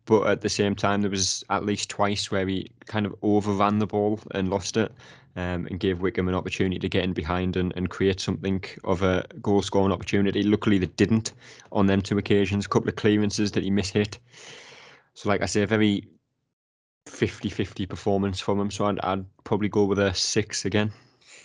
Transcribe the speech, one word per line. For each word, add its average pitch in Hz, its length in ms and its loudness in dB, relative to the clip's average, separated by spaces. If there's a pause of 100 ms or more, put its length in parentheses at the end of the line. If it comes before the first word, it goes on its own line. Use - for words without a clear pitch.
but 107 220 4
at 101 160 2
the 104 60 -2
same 101 260 0
time, 101 280 0
there 101 80 -2
was 95 400 -2
at 98 140 0
least 104 260 -2
twice 104 400 -2
where 95 160 0
he 95 240 -4 (160)
kind 107 200 -2
of 92 160 -6
overran 104 560 2
the 107 80 2
ball 104 340 0 (120)
and 95 180 0
lost 98 260 -2
it, 110 160 0 (440)
um, 90 300 -4
and 92 140 -8
gave 92 200 0
Wickham 92 280 0
an 92 60 0
opportunity 92 440 -2
to 95 100 -4
get 90 160 0
in 95 100 -2
behind 90 420 -2
and, 90 200 0
and 90 140 -2
create 95 300 0
something 95 420 -2 (220)
of 92 180 0
a 92 220 2 (160)
goal 101 220 2
scoring 98 300 2
opportunity. 101 500 0
Luckily, 104 360 4
they 90 80 2
didn't 110 460 2 (400)
on 101 140 4
them 98 160 4
two 101 160 0
occasions. 101 480 2
A - 20 -14
couple - 200 2
of 110 80 -4
clearances 104 560 2
that 92 120 0
he 95 60 -2
mishit. 101 480 0 (960)
So, - 160 -6
like 98 120 2
I - 40 0
say, 104 160 0
a 101 40 2
very 107 400 2 (1000)
fifty - 420 -4
fifty 98 380 -4
performance 98 540 -2
from 101 200 -2
him. 101 100 -2
So 104 160 -2
I'd, 101 140 0
I'd 95 240 -2 (200)
probably 104 240 0
go 104 160 2
with 98 140 2
a 98 160 2
six - 500 -4
again. 104 260 0 (540)